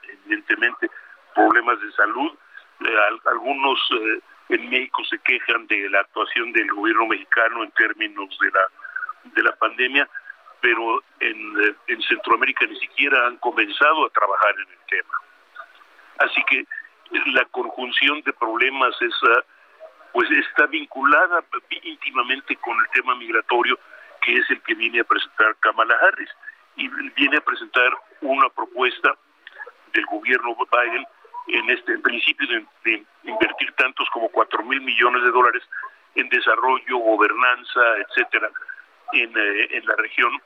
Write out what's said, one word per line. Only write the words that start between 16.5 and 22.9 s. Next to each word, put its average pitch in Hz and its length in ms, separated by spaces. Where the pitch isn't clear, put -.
eh, - 60
la 127 120
conjunción 139 760
de 135 100
problemas 120 680
es, 117 120
ah, 120 120
pues - 180
está - 360
vinculada 151 760
íntimamente 131 760
con 120 200
el - 120